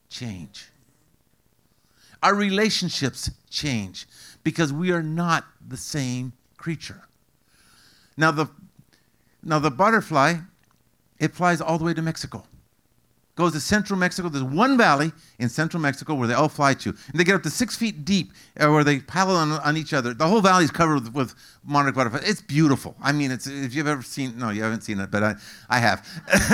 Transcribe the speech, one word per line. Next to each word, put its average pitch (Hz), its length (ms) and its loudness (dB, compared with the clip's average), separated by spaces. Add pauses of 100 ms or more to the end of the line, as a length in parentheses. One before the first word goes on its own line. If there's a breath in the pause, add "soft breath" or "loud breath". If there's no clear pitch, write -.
change. - 600 -14 (1500 soft breath)
Our 190 140 4
relationships 196 960 -2 (180)
change 107 580 -6 (380 loud breath)
because 160 260 0
we 175 200 -2
are 170 120 0
not 160 400 -2 (240)
the 123 100 -12
same 127 540 -6 (240)
creature. - 460 -10 (1120 soft breath)
Now 160 160 4
the, 151 160 -2 (960)
now 156 160 0
the 147 120 0
butterfly, 170 640 2 (840)
it 156 140 0
flies 175 260 2
all 156 180 -2
the 156 60 -2
way 170 100 0
to 160 80 -4
Mexico. - 440 -8 (880)
Goes 165 180 2
to 151 60 -4
central 202 380 0
Mexico. 180 320 -2
There's 143 140 -2
one 208 340 2
valley 160 340 4 (280 soft breath)
in 123 100 0
central 160 320 -2
Mexico 147 320 -2
where 127 140 0
they 117 80 2
all 147 120 4
fly 139 280 2
to. - 160 -6
And - 280 -10
they 175 40 6
get 180 100 4
up 190 80 2
to 156 80 -4
six 226 260 -4
feet 160 300 -4
deep, 190 260 0 (280 loud breath)
uh, 151 100 4
where 151 140 6
they 143 160 4
paddle 190 360 0
on, 156 180 2
on 147 220 -2
each 156 160 -6
other. 120 220 -2
The 143 140 0
whole 214 140 4
valley 185 240 6
is 127 60 2
covered 156 320 2
with, 113 120 -12
with 131 200 -2 (280 soft breath)
monarch 139 320 0
butterflies. 131 340 -2
It's - 140 -4
beautiful. 143 580 2
I 135 100 -2
mean, 143 200 0
it's, 123 160 -8
if 139 260 -8
you've 147 140 -2
ever 143 160 -2
seen, 131 340 -8
no, 120 140 -4
you 104 100 -4
haven't 110 200 -4
seen 104 180 -6
it, 98 100 -6
but 104 140 0
I, 107 120 0 (320 loud breath)
I 123 120 2
have. 107 280 0 (460 loud breath)